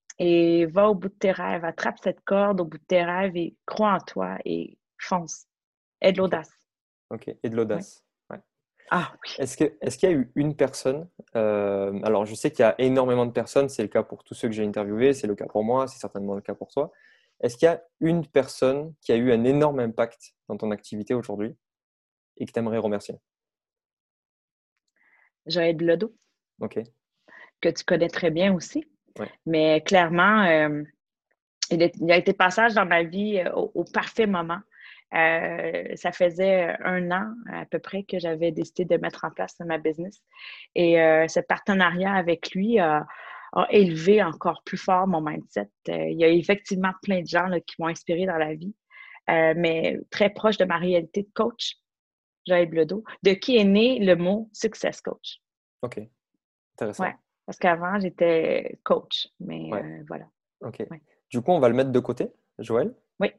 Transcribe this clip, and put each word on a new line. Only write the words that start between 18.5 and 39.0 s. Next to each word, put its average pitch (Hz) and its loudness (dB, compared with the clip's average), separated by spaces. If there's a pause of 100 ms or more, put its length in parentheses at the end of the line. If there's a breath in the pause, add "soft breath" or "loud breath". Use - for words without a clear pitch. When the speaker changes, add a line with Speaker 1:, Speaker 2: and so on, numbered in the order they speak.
Speaker 2:
qui - -2
a 117 4
eu 123 2
un 113 4
énorme 143 2
impact 117 -4 (140)
dans 107 -8
ton 110 -6
activité 104 -6
aujourd'hui 113 -6 (800)
et - -8
que - -10
t'aimerais 117 -2
remercier ? 104 -4 (2250)
Speaker 1:
Joël 170 0
Bilodeau. 170 0 (460)
Speaker 2:
Ok. - -8 (840 loud breath)
Speaker 1:
Que 170 2
tu - -6
connais 170 0
très 165 -2
bien 185 2
aussi. 226 -6 (340)
Speaker 2:
Ouais. 104 -8 (160)
Speaker 1:
Mais 156 2
clairement, 185 4
euh, 151 2 (880)
il 165 2
est, 170 2
il 165 0
a 170 8
été 180 2
passage 202 2
dans 202 2
ma 170 2
vie, 196 -2
euh, 175 -2
au, - -4
au 175 -4
parfait - -2
moment. 175 -2 (540 loud breath)
Euh, 165 0 (120)
ça 170 -4
faisait 180 2
un 180 -2
an 208 -4 (180)
à - -10
peu 165 -6
près 196 -8
que 185 -6
j'avais 165 -2
décidé 165 -6
de 170 4
mettre 160 -6